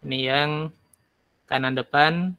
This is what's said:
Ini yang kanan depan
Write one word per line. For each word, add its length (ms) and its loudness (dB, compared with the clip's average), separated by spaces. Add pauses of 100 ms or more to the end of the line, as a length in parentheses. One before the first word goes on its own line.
Ini 220 -6
yang 280 0 (920)
kanan 300 -2
depan 640 2